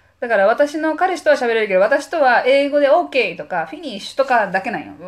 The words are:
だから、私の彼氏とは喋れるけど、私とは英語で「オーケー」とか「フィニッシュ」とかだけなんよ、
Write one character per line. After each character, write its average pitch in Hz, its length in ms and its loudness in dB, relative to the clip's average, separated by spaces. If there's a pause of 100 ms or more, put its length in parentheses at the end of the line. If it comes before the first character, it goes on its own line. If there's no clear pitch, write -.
(220)
だ 240 80 -6
か 220 80 2
ら、 196 100 4
私 285 280 2
の 311 200 -2
彼 359 220 -2
氏 - 80 -6
と 311 40 2
は 285 60 6
喋 254 120 -2
れ 226 160 0
る 208 40 -4
け 196 60 -2
ど、 185 80 4
私 285 260 0
と 330 140 -2
は 247 240 4
英 277 240 2
語 294 100 2
で 285 100 2
「オ 330 180 4
ー - 20 -12
ケ 214 240 -2
ー」 - 40 -14
と 180 60 -10
か 170 260 -4
「フ 302 60 -14
ィ 359 60 -14
ニ 240 160 -12
ッ - 20 -12
シ - 140 -16
ュ」 - 40 -20
と 269 60 2
か 233 260 2
だ 190 120 -2
け 214 100 -8
な 180 80 -6
ん 139 60 -12
よ、 - 80 -18 (140)